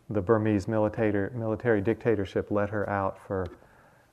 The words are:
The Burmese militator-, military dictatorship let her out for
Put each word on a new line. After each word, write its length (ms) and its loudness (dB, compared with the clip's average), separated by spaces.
The 120 -2
Burmese 460 2
militator-, 680 0
military 460 0
dictatorship 720 0
let 200 0
her 180 -4
out 300 -2
for 280 -4